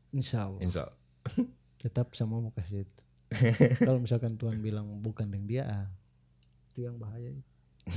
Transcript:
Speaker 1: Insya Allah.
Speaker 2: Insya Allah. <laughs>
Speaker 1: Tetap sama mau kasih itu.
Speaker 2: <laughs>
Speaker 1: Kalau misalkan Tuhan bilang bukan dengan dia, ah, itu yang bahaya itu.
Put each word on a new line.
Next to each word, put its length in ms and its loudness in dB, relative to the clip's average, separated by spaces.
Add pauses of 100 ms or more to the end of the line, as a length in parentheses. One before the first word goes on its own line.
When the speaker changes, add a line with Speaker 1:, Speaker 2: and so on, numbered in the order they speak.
(140)
Speaker 1:
Insya 320 -2
Allah. 160 -8
Speaker 2:
Insya 240 -2
Allah. 120 -18 (280)
<laughs> 560 -4
Speaker 1:
Tetap 320 0
sama 240 0
mau 160 -2
kasih 320 -4
itu. 180 -20 (260)
Speaker 2:
<laughs> 600 6
Speaker 1:
Kalau 80 6
misalkan 400 0
Tuhan 240 -2
bilang 240 -2 (160)
bukan 320 -4
dengan 160 -4
dia, 160 -2
ah, 220 -4 (840)
itu 160 -8
yang 160 -8
bahaya 320 -10
itu. 160 -14 (480)